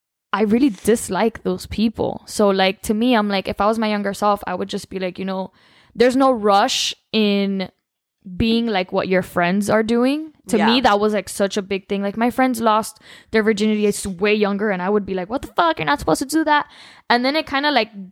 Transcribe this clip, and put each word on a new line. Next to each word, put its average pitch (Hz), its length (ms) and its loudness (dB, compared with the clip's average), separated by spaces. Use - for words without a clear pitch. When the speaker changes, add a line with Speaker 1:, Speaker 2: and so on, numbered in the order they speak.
Speaker 1:
I 202 100 -2
really 240 260 4
dislike 208 720 -2
those 185 240 -6
people. - 580 -4
So, 208 240 2
like, 190 340 0
to 220 100 -2
me, 240 220 2
I'm 208 140 0
like, 190 180 -4
if - 140 -6
I 202 60 2
was 226 120 0
my 220 100 -2
younger 202 240 -4
self, 202 340 0
I 180 80 -6
would 196 120 -6
just - 220 -10
be 190 100 -10
like, 185 200 -6
you 190 60 -8
know, 190 260 -8
there's 247 200 4
no 269 160 6
rush 208 640 2
in 202 580 0
being 226 300 2
like 185 240 -2
what 190 160 0
your 185 140 2
friends 185 480 0
are 220 140 2
doing. 262 480 0
To 240 100 0
me, 226 200 4
Speaker 2:
Yeah. 269 40 2
Speaker 1:
that 208 180 4
was, 214 140 2
like, 202 160 -4
such 196 260 -2
a 208 60 -2
big 190 260 -6
thing. - 140 -4
Like, - 160 -4
my 240 140 0
friends 254 280 0
lost 220 400 0
their 220 120 2
virginity 214 440 2
s-, 202 200 -4
way 202 260 0
younger, 202 380 0
and 180 100 -4
I 185 80 -2
would 208 160 0
be 190 80 -6
like, 185 160 -6
"What 262 140 -6
the - 100 -16
fuck? 180 240 2
You're 160 80 -6
not 285 140 0
supposed - 200 0
to 285 60 -6
do 311 200 0
that." 294 200 2
And 247 140 2
then 269 120 0
it 311 120 -2
kinda, 277 240 -2
like, 220 200 0